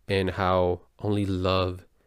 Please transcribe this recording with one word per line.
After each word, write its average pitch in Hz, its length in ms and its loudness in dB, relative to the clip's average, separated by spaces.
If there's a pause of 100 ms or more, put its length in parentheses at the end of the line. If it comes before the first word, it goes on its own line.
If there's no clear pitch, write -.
and 98 240 2
how 90 480 0 (200)
only 104 260 0
love 92 580 -2 (220)